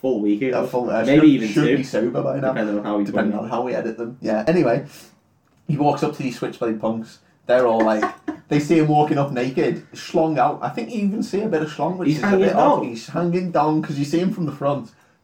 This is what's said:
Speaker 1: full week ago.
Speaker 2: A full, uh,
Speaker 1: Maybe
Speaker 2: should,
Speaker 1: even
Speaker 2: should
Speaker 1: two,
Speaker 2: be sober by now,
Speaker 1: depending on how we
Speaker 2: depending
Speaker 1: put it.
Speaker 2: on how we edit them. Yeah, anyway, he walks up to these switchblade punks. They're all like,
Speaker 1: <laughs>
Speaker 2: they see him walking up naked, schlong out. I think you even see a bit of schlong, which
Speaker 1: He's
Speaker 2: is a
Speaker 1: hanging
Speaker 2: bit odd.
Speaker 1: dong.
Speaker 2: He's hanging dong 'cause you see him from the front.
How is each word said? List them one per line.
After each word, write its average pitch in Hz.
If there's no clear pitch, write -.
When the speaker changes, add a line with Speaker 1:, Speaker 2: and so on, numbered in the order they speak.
Speaker 1:
full 123
week 104
ago. 127
Speaker 2:
A -
full, 123
uh, 110
Speaker 1:
Maybe 147
Speaker 2:
should, 156
Speaker 1:
even 113
Speaker 2:
should 117
Speaker 1:
two, 135
Speaker 2:
be 131
sober 123
by 135
now, 131
Speaker 1:
depending 104
on 104
how 104
we 101
Speaker 2:
depending 107
Speaker 1:
put 101
it. -
Speaker 2:
on 113
how 117
we 123
edit 113
them. 117
Yeah, 110
anyway, 156
he 143
walks 147
up 151
to 143
these 123
switchblade 110
punks. 113
They're 123
all 113
like, 107
Speaker 1:
<laughs> -
Speaker 2:
they 147
see 160
him 151
walking 151
up 139
naked, 131
schlong 160
out. 123
I 117
think 220
you 226
even 202
see 190
a 220
bit 156
of 160
schlong, 165
which 170
Speaker 1:
He's 156
Speaker 2:
is -
a 202
Speaker 1:
hanging 190
Speaker 2:
bit 175
odd. 285
Speaker 1:
dong. 131
Speaker 2:
He's 117
hanging 175
dong 156
'cause 147
you 143
see 160
him 185
from 170
the 139
front. 139